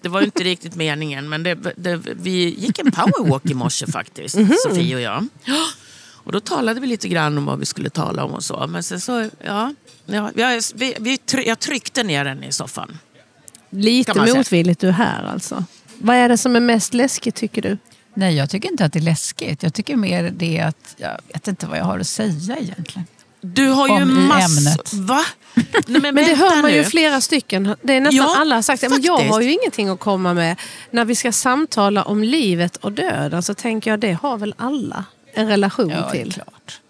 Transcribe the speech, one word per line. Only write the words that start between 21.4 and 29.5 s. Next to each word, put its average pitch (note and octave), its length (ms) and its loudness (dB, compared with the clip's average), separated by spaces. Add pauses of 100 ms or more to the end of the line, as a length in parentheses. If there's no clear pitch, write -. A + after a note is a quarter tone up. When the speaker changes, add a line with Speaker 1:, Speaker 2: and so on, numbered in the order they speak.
Speaker 3:
inte F#3+ 200 -6
vad D#2 100 -6
jag D#2+ 60 -2
har F#3+ 160 -2
att F#3 80 -4
säga G3+ 500 -4
egentligen. F#3 500 -10 (340)
Speaker 1:
Du G3 260 0
har C4+ 200 4
ju - 60 4 (100)
Speaker 3:
Om C4 60 4
i C4 40 4
Speaker 1:
mass-, F#3 440 6
Speaker 3:
ämnet. D3 360 2
Speaker 1:
va? G#3+ 280 0 (180)
Speaker 2:
<laughs> - 140 -20
Speaker 1:
Nej, A#3+ 120 2 (220)
men C#4 140 4
Speaker 2:
Men C#4+ 140 0
det C#4+ 60 6
Speaker 1:
vänta D#4+ 140 6 (100)
Speaker 2:
hör D#4+ 160 6
man D4 100 6
ju D4 60 4
Speaker 1:
nu. D4 60 4
Speaker 2:
flera D4+ 380 2
stycken. G3+ 600 0
Det C4+ 120 2
är C4 80 6
nästan C#4+ 160 6
Speaker 1:
Ja, C#4+ 200 6
Speaker 2:
alla D4 180 4
har A3+ 60 2
sagt C4+ 200 0
det. C4 80 0
Men C4+ 120 4
jag E4+ 160 4
Speaker 1:
faktiskt. G#3+ 160 4
Speaker 2:
har A3 80 4
ju B3 100 4